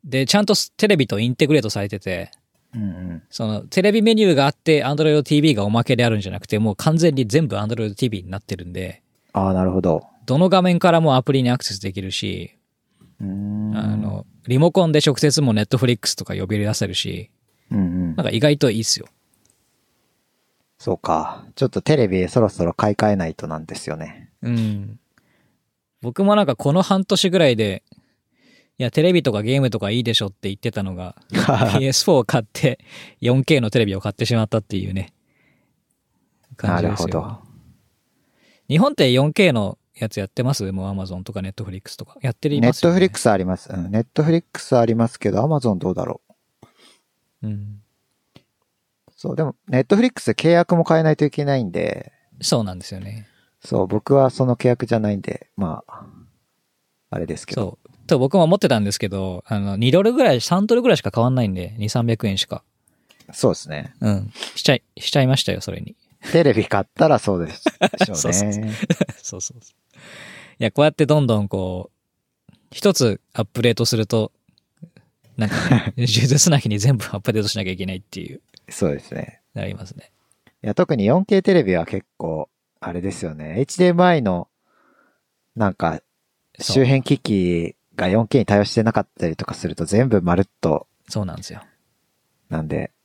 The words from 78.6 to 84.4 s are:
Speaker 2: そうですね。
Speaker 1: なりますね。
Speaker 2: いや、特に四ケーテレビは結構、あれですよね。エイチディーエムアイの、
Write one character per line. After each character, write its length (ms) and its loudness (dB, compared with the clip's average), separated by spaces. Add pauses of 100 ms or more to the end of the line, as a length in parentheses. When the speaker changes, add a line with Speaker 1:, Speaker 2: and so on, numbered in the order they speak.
Speaker 2:
そ 180 -2
う 40 0
で 80 -6
す 140 -18
ね。 280 -12 (120)
Speaker 1:
な 120 -8
り 100 -8
ま 100 -14
す 60 -18
ね。 200 -20 (520)
Speaker 2:
い 40 -6
や、 60 -2
特 220 0
に 100 0
四 200 4
ケ 140 4
ー 20 -2
テ 120 2
レ 100 6
ビ 120 2
は 100 0
結 200 -8 (120)
構、 320 -6 (300)
あ 140 -12
れ 80 -8
で 100 -6
す 140 -10
よ 100 -8
ね。 240 -8
エ 20 0
イ 40 0
チ 120 -14
デ 80 4
ィ 20 4
ー 40 4
エ 20 0
ム 100 4
ア 120 4
イ 60 0
の、 260 -2 (1080)